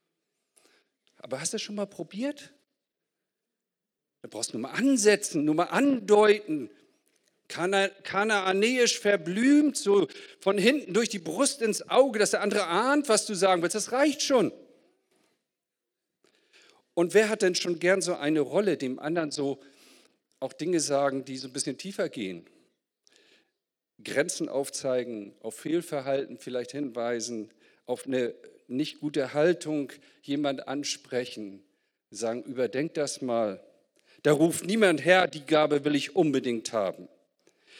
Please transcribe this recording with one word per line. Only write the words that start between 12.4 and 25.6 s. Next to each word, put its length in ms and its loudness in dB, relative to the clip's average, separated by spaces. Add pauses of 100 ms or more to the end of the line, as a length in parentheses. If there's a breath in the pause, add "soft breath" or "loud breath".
andere 260 0
ahnt, 420 2
was 160 4
du 100 -6
sagen 260 4
willst. 140 -2
Das 160 -6
reicht 300 2
schon. 300 2 (2500 soft breath)
Und 200 0
wer 160 6
hat 120 -2
denn 140 2
schon 240 -4
gern 220 2
so 140 -2
eine 260 0
Rolle, 360 0
dem 220 -6
anderen 320 -4
so 280 -4 (800 soft breath)
auch 140 -10
Dinge 260 -2
sagen, 460 0
die 120 -12
so 100 -14
ein 60 -16
bisschen 240 -6
tiefer 320 -6
gehen? 360 -8 (1600 soft breath)
Grenzen 460 -4
aufzeigen, 920 -6
auf 140 -12
Fehlverhalten 840 -4